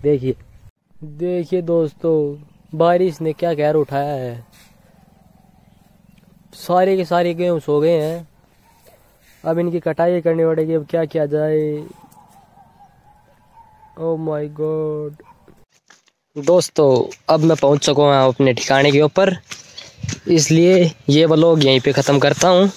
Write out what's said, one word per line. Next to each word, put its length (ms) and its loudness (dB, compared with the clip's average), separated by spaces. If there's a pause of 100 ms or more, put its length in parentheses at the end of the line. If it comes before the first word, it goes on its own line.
देखिए, 320 -2 (680)
देखिए 600 -6
दोस्तों, 520 -2 (600)
बारिश 460 0
ने 120 -4
क्या 220 -4
कहर 200 -2
उठाया 400 -2
है, 320 -10 (2000)
सारे 400 0
के 80 -2
सारे 300 -2
गेहूं 240 -2
सो 220 -2
गए 180 0
हैं। 300 -6 (1160)
अब 140 -2
इनकी 220 -2
कटाई 400 -2
करनी 240 0
पड़ेगी। 300 -2
अब 160 -2
क्या 160 -2
किया 200 -4
जाए? 340 -2 (2500)
Oh 240 -4
my 200 -6 (120)
God। 680 -6 (1120)
दोस्तों, 540 2 (380)
अब 120 2
मैं 160 4
पहुंच 300 2
चुका 160 2
हूं 260 4
अपने 260 0
ठिकाने 380 2
के 100 4
ऊपर, 340 0 (920)
इसलिए 600 4 (200)
ये 160 4
vlog 380 4
यहीं 160 4
पे 120 -2
ख़त्म 260 2
करता 300 2
हूं। 280 4